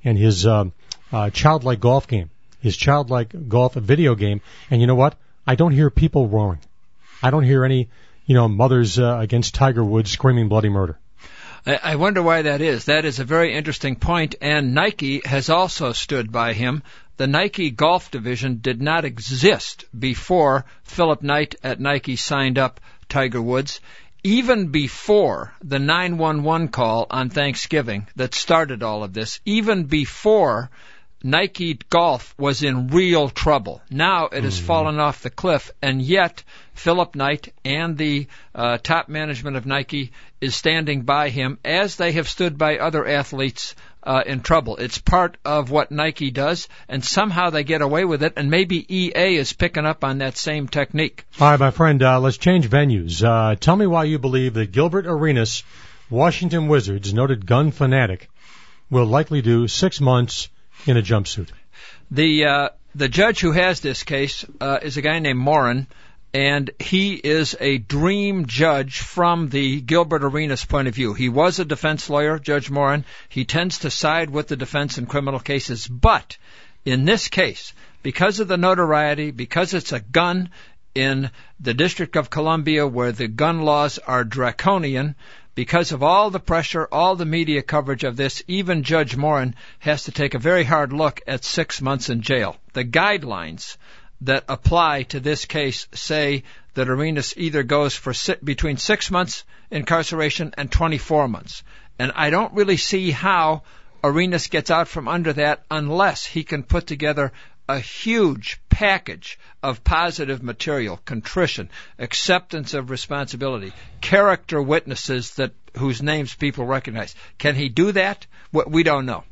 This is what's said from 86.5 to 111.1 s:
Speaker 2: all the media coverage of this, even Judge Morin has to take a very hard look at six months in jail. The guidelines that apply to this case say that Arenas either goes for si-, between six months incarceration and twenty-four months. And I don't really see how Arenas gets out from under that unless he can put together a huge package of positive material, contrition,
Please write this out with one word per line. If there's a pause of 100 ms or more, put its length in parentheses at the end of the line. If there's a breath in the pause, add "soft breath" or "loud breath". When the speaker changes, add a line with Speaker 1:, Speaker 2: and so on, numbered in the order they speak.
Speaker 2:
all
the
media
coverage
of
this,
even
Judge
Morin (240 loud breath)
has
to
take
a
very
hard
look
at
six
months
in
jail. (180)
The
guidelines (440 soft breath)
that
apply
to
this
case
say (300 soft breath)
that
Arenas
either
goes
for
si-,
between
six
months (260 soft breath)
incarceration
and
twenty-four
months. (380 soft breath)
And
I
don't
really
see
how (420 soft breath)
Arenas
gets
out
from
under
that
unless
he
can
put
together (360 soft breath)
a
huge
package (220 soft breath)
of
positive
material,
contrition, (280 loud breath)